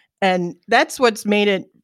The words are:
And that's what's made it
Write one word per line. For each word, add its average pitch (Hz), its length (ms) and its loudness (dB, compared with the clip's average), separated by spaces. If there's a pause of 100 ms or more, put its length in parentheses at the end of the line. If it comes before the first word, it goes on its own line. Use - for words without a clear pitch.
(200)
And 185 340 -2 (140)
that's 262 320 0
what's 226 240 0
made 208 240 2
it 190 160 -2 (200)